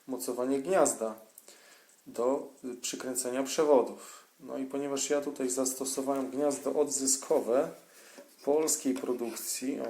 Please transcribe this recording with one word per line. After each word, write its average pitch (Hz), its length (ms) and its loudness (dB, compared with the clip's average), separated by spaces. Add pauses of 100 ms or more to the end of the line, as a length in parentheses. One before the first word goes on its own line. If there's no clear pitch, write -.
mocowanie 131 520 -2
gniazda 135 560 2 (920)
do, 131 460 -2 (120)
y, 123 120 -8
przykręcenia 127 680 -4
przewodów. 135 840 2 (160)
No 131 180 -8
i 135 80 -4
ponieważ 139 440 -2
ja 147 100 4
tutaj 139 300 -2
zastosowałem 131 800 -2
gniazdo 143 440 0
odzzyskowe 135 960 2 (760)
polskiej 147 500 2
produkcji, 123 840 -4
o, 123 100 -4